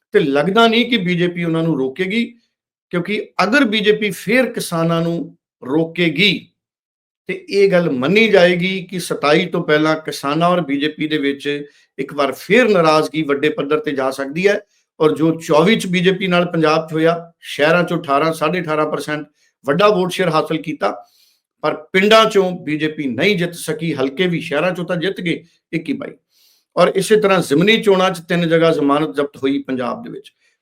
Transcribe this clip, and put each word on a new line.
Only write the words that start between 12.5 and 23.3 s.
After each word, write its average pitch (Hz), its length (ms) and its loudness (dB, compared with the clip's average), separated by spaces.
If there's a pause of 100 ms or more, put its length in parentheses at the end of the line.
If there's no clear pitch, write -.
ਨਾਰਾਜ਼ਗੀ 156 520 2
ਵੱਡੇ 143 280 0
ਪੱਧਰ 151 300 -2
ਤੇ 151 120 -4
ਜਾ 135 200 -2
ਸਕਦੀ 139 360 -4
ਹੈ। 202 120 2 (400)
ਔਰ 151 160 4
ਜੋ 160 160 2
ਚੌਵੀ 165 440 2
ਚ - 120 -4
ਬੀਜੇਪੀ 180 400 0
ਨਾਲ 175 180 2
ਪੰਜਾਬ 160 440 0
ਚ 156 40 -8
ਹੋਇਆ, 160 460 0
ਸ਼ਹਿਰਾਂ 165 440 0
ਚੋਂ 170 180 -4
ਅਠਾਰਾਂ, 147 320 0
ਸਾਢੇ 170 280 -2
ਅਠਾਰਾਂ 156 240 -2
ਪਰਸੈਂਟ 151 420 -6 (380)
ਵੱਡਾ 175 220 2
ਵੋਟ 185 240 0
ਸ਼ੇਅਰ 180 180 -2
ਹਾਸਲ 156 280 -2
ਕੀਤਾ, 156 480 -6 (560)
ਪਰ 151 140 -2
ਪਿੰਡਾਂ 214 500 4
ਚੋਂ 185 260 2
ਬੀਜੇਪੀ 151 560 -4
ਨਹੀਂ 160 300 0